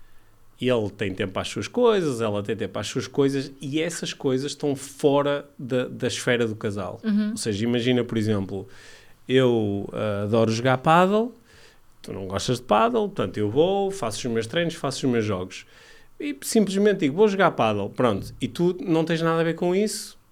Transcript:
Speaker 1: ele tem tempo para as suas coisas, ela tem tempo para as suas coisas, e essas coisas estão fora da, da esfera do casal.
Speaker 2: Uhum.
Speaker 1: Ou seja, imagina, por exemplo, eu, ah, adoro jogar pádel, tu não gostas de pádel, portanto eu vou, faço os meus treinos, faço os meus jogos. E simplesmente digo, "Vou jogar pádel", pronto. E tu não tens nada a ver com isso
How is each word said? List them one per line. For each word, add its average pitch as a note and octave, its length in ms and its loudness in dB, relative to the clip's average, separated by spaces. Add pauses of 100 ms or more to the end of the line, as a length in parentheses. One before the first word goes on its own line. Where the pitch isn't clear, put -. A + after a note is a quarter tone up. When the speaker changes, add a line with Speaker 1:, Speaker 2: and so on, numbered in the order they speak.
(600)
Speaker 1:
ele B2 300 2
tem G2 240 -4
tempo G2 180 -4
para G2+ 100 -4
as F#2 60 -6
suas G#2 180 -6
coisas, G3 540 2
ela G#2 200 0
tem G#2+ 140 -4
tempo G2 200 -6
para A2 80 -6
as G#2+ 40 -6
suas - 220 -6
coisas, C#3 420 0 (100)
e C3+ 200 -4
essas E3 320 -6
coisas C3+ 400 -2
estão C#3+ 240 -2
fora C#3+ 720 0 (100)
da, B2+ 300 -2
da B2 180 -6
esfera A#2+ 400 0
do G#2+ 80 -2
casal. G#2 480 -6
Speaker 2:
Uhum. G#3+ 300 0
Speaker 1:
Ou A#3 40 -6
seja, G#2+ 280 -2
imagina, A#2+ 400 2
por A2+ 120 -4
exemplo, G2+ 520 -2 (600)
eu, A#2 640 2
ah, G#2+ 320 -4
adoro A2+ 280 4
jogar B2 260 2
pádel, F#3+ 540 4 (680)
tu - 100 -12
não F#2+ 140 -8
gostas G2+ 320 -2
de - 60 -10
pádel, A3+ 440 2
portanto F#2+ 300 -4
eu G#2 120 0
vou, F#3+ 400 2
faço A2+ 360 -6
os A#2 60 -2
meus A2+ 140 0
treinos, E3+ 280 -2
faço C#3 320 -4
os B2+ 60 2
meus A2+ 120 2
jogos. F#2 420 -4 (520)
E D4 240 -6
simplesmente G3+ 580 2
digo, D3 160 0
"Vou G#3+ 120 6
jogar F#3+ 240 4
pádel", G#2+ 420 0
pronto. A2+ 460 0
E B2+ 80 -4
tu F3 320 0
não E3 240 2
tens E3 180 0
nada E3 180 2
a E3 40 2
ver E3 100 0
com F3 200 0
isso - 440 -2 (140)